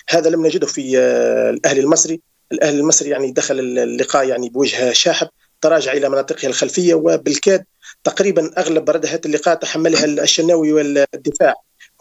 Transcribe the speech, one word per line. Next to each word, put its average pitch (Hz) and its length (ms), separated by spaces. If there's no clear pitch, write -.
هذا 160 200
لم 165 160
نجده 160 220
في، 131 320
آه، 120 500
الأهلي 147 320
المصري. 165 400
الأهلي 147 280
المصري، 151 300
يعني، 135 220
دخل 135 280
ال-، 123 200
اللقاء، 127 480
يعني، 123 220
بوجه 127 440
شاحب، 160 340
تراجع 151 320
إلى 139 160
مناطقه 135 380
الخلفية، 165 460
وبالكاد 165 720
تقريبًا 165 540
أغلب 160 320
ردهات 156 360
اللقاء 156 300
تحملها 160 500
الشناوي 156 680
والدفاع. 143 800